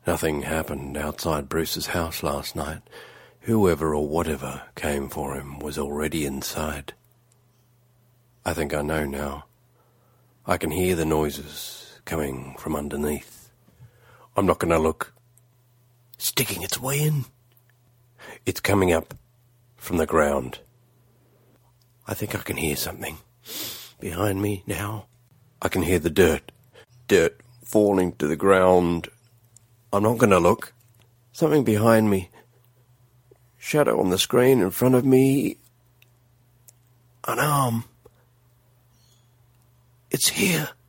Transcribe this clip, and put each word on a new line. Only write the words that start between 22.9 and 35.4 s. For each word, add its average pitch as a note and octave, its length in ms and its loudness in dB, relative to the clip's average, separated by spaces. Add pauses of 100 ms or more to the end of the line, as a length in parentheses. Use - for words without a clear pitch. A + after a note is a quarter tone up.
behind F#2+ 420 -2
me G2+ 240 -2
now. G#2 400 -8 (560)
I - 60 -2
can F#2 160 0
hear F2 160 2
the E2 100 -2
dirt. D#2+ 420 4 (560)
Dirt B2+ 320 4 (240)
falling G2+ 500 4
to D2+ 140 -2
the D2 80 0
ground. F2+ 720 4 (840)
I'm G2+ 100 2
not A2+ 140 2
gonna G#2 220 6
look. E2+ 340 2 (580)
Something D3+ 320 2
behind A2 460 6
me. F#2+ 200 0 (1300)
Shadow C3+ 420 2
on F#2+ 100 2
the F2+ 80 2
screen B2+ 440 4
in F#2 100 2
front B2+ 240 2
of B2 100 2
me. C3+ 520 4 (1700)